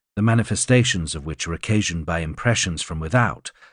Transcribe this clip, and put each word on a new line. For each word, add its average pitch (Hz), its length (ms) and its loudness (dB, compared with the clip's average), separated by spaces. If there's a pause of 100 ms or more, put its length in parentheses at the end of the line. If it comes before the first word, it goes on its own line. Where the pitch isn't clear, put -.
(160)
the 101 60 0
manifestations 113 920 2
of 73 120 -8
which 80 200 -6
are 82 60 -4
occasioned 85 540 -2
by 85 140 -2
impressions 85 600 -2
from 80 180 -6
without, 82 520 0 (200)